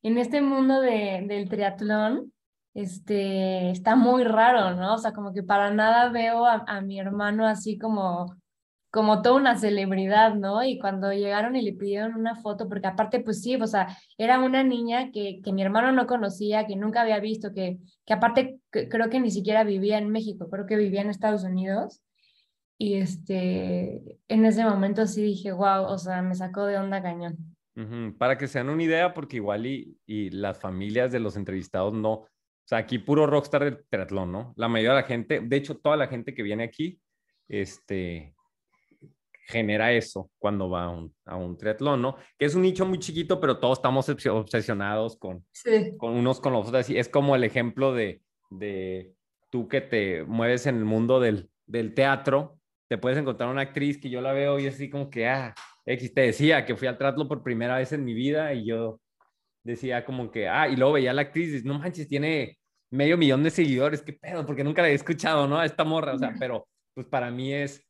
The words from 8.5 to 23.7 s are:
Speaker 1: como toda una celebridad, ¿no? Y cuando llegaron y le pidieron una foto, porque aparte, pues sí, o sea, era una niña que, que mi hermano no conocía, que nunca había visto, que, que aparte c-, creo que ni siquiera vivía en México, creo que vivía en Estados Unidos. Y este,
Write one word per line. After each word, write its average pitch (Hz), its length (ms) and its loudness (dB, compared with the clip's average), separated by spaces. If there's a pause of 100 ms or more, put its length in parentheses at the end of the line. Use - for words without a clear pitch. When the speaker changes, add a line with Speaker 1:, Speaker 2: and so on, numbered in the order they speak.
Speaker 1:
como 214 300 4
toda 247 140 6
una 262 220 6
celebridad, 202 800 4
¿no? 202 280 0
Y 262 160 0
cuando 196 320 -2
llegaron 202 460 0
y 254 40 0
le 196 120 -2
pidieron 202 420 -4
una 226 200 -2
foto, 208 340 -6
porque 196 180 -4
aparte, 214 320 0
pues 220 220 -4
sí, 247 160 0
o 220 100 0
sea, 190 300 0 (200)
era 247 220 4
una 262 240 4
niña 240 480 0
que, 196 320 -6
que 196 100 -4
mi 190 100 0
hermano 226 280 4
no 247 160 4
conocía, 208 580 0
que 202 120 -6
nunca 214 240 0
había 220 180 2
visto, 214 340 -6
que, 185 240 -4 (280)
que 220 80 0
aparte 233 480 2 (100)
c-, - 180 -2
creo 226 200 0
que 262 100 0
ni 233 120 0
siquiera 214 340 2
vivía 202 320 0
en 208 140 -2
México, 208 380 -4
creo 196 160 -6
que 214 120 0
vivía 202 240 2
en 208 80 -2
Estados 208 340 0
Unidos. 185 580 -2 (800)
Y 202 160 0
este, 185 1200 -2 (100)